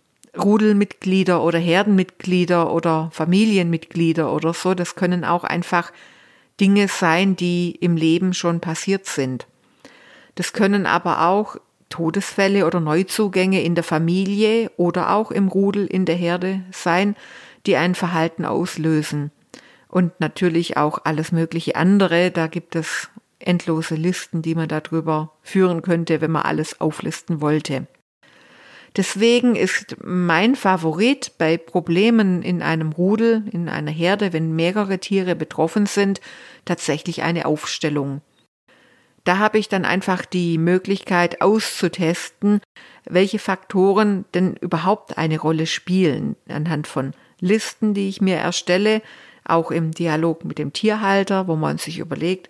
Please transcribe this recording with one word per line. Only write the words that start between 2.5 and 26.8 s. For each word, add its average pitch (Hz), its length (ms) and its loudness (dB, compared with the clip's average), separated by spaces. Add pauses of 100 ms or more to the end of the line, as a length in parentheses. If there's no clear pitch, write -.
oder 165 400 0
Familienmitglieder 170 1200 2
oder 151 200 0
so. 180 220 0
Das 180 220 -6
können 180 280 0
auch 175 200 0
einfach 175 480 -2 (680)
Dinge 196 280 4
sein, 185 480 2
die 175 360 -2
im 175 240 0
Leben 165 380 2
schon 170 260 -2
passiert 190 460 -4
sind. 131 400 -4 (880)
Das - 180 -6
können 202 340 2
aber 170 420 0
auch 202 280 0 (320)
Todesfälle 190 800 0
oder 170 140 0
Neuzugänge 185 800 0
in 170 140 0
der 170 80 0
Familie 196 920 2
oder 175 360 0
auch 214 180 0
im 196 180 2
Rudel, 196 380 0
in 185 180 0
der 170 120 0
Herde 180 460 -2 (100)
sein, 190 420 0 (520)
die 185 100 4
ein 175 180 2
Verhalten 170 500 -2
auslösen. 156 880 -2 (580)
Und 180 300 0
natürlich 165 580 -2
auch 151 280 0
alles 160 260 -2
mögliche 165 460 -2
andere. 180 560 4
Da 160 160 0
gibt 160 260 -10
es - 360 -6 (280)
endlose 165 560 -2
Listen, 165 480 -4
die 160 140 -2
man 165 100 -2
darüber 156 640 -4 (120)
führen 180 400 2
könnte, 165 380 0
wenn 160 120 0
man 156 100 0
alles 156 380 -2